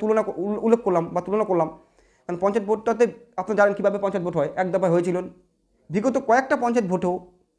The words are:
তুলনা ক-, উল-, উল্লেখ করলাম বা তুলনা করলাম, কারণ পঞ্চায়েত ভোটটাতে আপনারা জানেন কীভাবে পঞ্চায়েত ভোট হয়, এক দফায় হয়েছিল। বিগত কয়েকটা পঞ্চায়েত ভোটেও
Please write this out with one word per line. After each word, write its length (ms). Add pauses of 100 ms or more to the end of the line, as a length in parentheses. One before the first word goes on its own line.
তুলনা 240
ক-, 80 (100)
উল-, 220
উল্লেখ 200
করলাম 180 (100)
বা 120
তুলনা 240
করলাম, 180 (560)
কারণ 180
পঞ্চায়েত 260
ভোটটাতে 360 (360)
আপনারা 200
জানেন 180
কীভাবে 260
পঞ্চায়েত 220
ভোট 120
হয়, 120 (120)
এক 120
দফায় 200
হয়েছিল। 220 (760)
বিগত 220 (120)
কয়েকটা 340
পঞ্চায়েত 300
ভোটেও 220 (440)